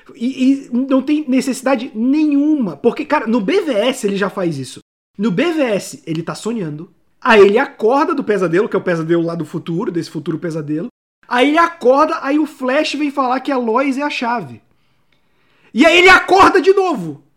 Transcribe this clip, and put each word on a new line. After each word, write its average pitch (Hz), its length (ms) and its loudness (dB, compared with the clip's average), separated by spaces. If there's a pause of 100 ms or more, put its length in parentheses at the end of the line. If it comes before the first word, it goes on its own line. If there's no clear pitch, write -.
(160)
E, 262 540 0
e - 20 -
não 262 300 0
tem 302 260 -2
necessidade 254 640 0
nenhuma. 277 840 0
Porque, 226 260 0
cara, 302 240 -2
no 233 140 0
B 285 180 0
V 311 140 -2
S 226 340 -2
ele 196 80 -2
já 190 140 -2
faz 175 280 -4
isso. 131 220 -12 (380)
No 208 140 -2
B 269 200 0
V 311 120 -2
S - 420 -4
ele 165 180 -6
tá 165 100 -8
sonhando. 170 560 -8 (300)
Aí 226 220 4
ele 202 160 6
acorda 277 580 0
do 262 80 -4
pesadelo, 185 460 0
que - 60 -4
é 190 40 -2
o - 40 -6
pesadelo 165 420 0
lá 165 100 -6
do 165 80 -8
futuro, 170 480 -6
desse 165 180 -6
futuro 160 300 -8
pesadelo. 160 480 -6 (400)
Aí 254 220 2
ele 302 80 2
acorda, 320 640 2
aí 285 180 0
o 311 60 0
Flash 269 480 -2
vem 285 180 -4
falar 262 300 -2
que 285 100 -6
a 269 60 0
Lois 247 400 -2
é 285 40 -6
a 294 80 -4
chave. 226 520 -6 (1120)
E 233 120 2
aí 330 120 6
ele 359 120 8
acorda 359 520 6
de 370 100 4
novo. 277 500 -2 (140)